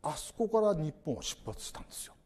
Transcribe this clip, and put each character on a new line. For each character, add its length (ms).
あ 140
そ 160
こ 160
か 120
ら 120
日 200
本 100
は 60
出 240
発 180
し 80
た 80
ん 40
で 80
す 160
よ。 60